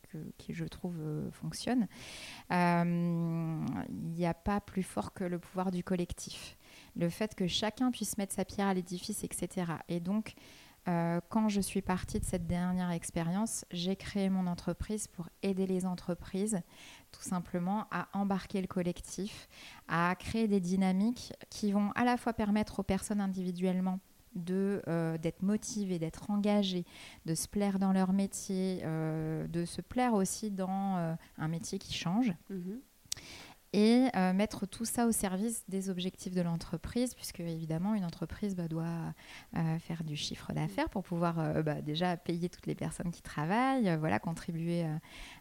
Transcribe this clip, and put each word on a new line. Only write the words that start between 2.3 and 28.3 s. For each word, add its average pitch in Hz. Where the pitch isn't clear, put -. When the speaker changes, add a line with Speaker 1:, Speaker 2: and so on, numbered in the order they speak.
Speaker 1:
euh, 170
il 165
n'y 170
a 170
pas 202
plus -
fort -
que -
le 175
pouvoir 185
du 180
collectif. -
Le 170
fait 214
que 190
chacun 220
puisse -
mettre 196
sa 190
pierre 202
à 196
l'édifice, 180
et 185
cetera. 175
Et 170
donc, 196
euh, 170
quand 220
je 202
suis 190
partie 185
de 208
cette 170
dernière 180
expérience, 170
j'ai 180
créé 196
mon 185
entreprise 175
pour 170
aider 190
les 185
entreprises, 185
tout -
simplement, 180
à 175
embarquer 196
le 185
collectif, -
à 170
créer 226
des 202
dynamiques 190
qui -
vont 202
à 233
la 247
fois 240
permettre 214
aux 196
personnes 196
individuellement 185
de, 190
euh, 165
d'être 160
motivées, 202
d'être 160
engagées, 202
de 160
se -
plaire 202
dans 190
leur 190
métier, 190